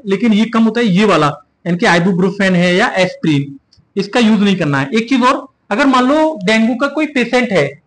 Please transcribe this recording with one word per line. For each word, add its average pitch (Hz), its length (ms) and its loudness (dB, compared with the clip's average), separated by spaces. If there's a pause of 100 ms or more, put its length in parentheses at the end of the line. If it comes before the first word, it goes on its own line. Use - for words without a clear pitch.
लेकिन 202 280 0
ये 208 120 2
कम 226 180 0
होता 220 160 0
है, 240 60 0
ये 202 200 2
वाला, 156 220 2 (400)
यानी 175 100 -2
कि 233 80 -2
ibuprofen 190 680 0
है 180 240 2
या 220 120 2
aspirin, 160 720 -2 (380)
इसका 196 220 -2
यूज़ 220 220 2
नहीं 196 140 2
करना 147 240 -2
है। 139 140 -4
एक 226 160 -2
चीज 269 140 0
और, 269 240 0 (240)
अगर 247 140 0
मान 254 180 2
लो 311 420 0
डेंगू 220 300 2
का 277 120 -2
कोई 302 180 -4
patient 240 460 -2
है 147 360 -2